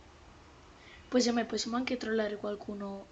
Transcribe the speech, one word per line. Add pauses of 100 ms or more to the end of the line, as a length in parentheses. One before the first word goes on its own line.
(1080)
Poi
semmai
possiamo
anche
trollare
qualcuno